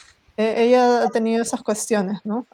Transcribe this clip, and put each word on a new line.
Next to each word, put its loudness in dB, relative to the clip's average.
e-, 0
ella 4
ha 2
tenido -2
esas -6
cuestiones, -2
¿no? -6